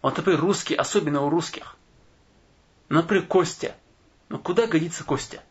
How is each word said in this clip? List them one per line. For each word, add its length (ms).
Вот, 140
например, 240
русский, 340
особенно 480
у 80
русских. 460
Например, 380
Костя. 480
Ну 100
куда 280
годится 380
Костя? 460